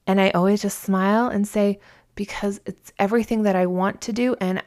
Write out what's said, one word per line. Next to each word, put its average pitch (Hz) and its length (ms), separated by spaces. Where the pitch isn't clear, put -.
And 190 140
I 190 100
always 196 320
just 202 180
smile 202 480
and 202 180
say, 202 340
"Because 202 520
it's - 320
everything 220 440
that 196 140
I 180 100
want 180 360
to 226 100
do, 247 280
and 185 260